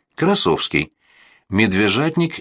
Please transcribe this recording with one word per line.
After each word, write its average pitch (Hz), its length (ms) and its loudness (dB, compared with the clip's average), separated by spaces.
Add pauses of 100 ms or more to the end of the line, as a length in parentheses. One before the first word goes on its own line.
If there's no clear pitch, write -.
(140)
Красовский. 85 800 0 (560)
Медвежатник 110 920 0